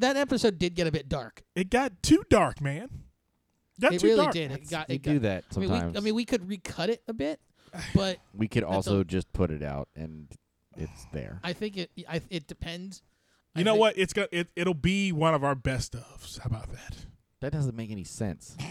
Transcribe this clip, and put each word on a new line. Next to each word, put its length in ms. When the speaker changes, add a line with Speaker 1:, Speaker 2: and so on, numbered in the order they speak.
Speaker 1:
that 180
episode 400
did 160
get 120
a 60
bit 160
dark. 340
Speaker 2:
It 160
got 320
too 260
dark, 320
man. 300
Got 140
Speaker 1:
It 80
Speaker 2:
too 60
Speaker 1:
really 160
Speaker 2:
dark. 100
Speaker 1:
did. 160
It 80
Speaker 3:
That's, 120
Speaker 1:
got, 200
Speaker 3:
you 60
Speaker 1:
it 60
Speaker 3:
do 120
Speaker 1:
got, 80
Speaker 3:
that 220
Speaker 1:
I 40
mean, 100
we, 60
I 40
Speaker 3:
sometimes. 240
Speaker 1:
mean, 100
we 120
could 200
recut 440
it 180
a 60
bit, 260
but 320
Speaker 3:
<sighs> 100
We 100
could 160
Speaker 1:
that's 120
Speaker 3:
also 260
Speaker 1:
a 60
Speaker 3:
just 260
put 180
it 120
out, 340
and 320
it's 380
there. 280
Speaker 1:
I 120
think 240
it, 120
I, 220
it 180
depends. 540
Speaker 2:
You 60
Speaker 1:
I 40
Speaker 2:
know 80
Speaker 1:
think 80
Speaker 2:
what? 160
It's 160
go-, 180
it, 240
it'll 200
be 380
one 200
of 120
our 100
best 400
ofs. 460
How 80
about 240
that? 340
Speaker 3:
That 120
doesn't 240
make 140
any 140
sense. 520